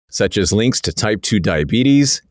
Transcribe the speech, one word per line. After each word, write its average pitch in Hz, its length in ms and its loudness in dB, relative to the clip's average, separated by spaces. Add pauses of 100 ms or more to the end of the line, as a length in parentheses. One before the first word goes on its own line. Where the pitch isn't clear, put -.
(120)
such 101 260 -2
as 95 140 0
links 113 300 0
to - 100 -4
type 107 300 -2
two 107 180 0
diabetes 113 920 2